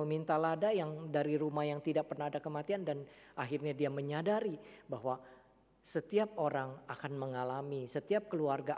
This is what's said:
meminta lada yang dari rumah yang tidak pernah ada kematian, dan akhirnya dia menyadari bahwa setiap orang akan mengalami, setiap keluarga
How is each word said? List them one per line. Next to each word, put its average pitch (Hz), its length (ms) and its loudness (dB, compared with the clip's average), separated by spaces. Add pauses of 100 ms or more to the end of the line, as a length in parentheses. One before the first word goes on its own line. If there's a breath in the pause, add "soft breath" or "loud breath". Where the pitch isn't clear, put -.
meminta 156 320 2
lada 160 340 4
yang 160 380 0
dari 147 320 2
rumah 151 240 2
yang 147 160 0
tidak 151 320 0
pernah 151 160 -2
ada 143 160 -2
kematian, 156 400 -2
dan 143 240 -2 (320 loud breath)
akhirnya 143 320 0
dia 143 160 2
menyadari 156 720 0 (260 loud breath)
bahwa 127 300 -2 (640 loud breath)
setiap 208 640 0
orang 135 320 0 (160)
akan 135 240 -6
mengalami, 135 720 -2
setiap 202 400 0
keluarga 143 500 0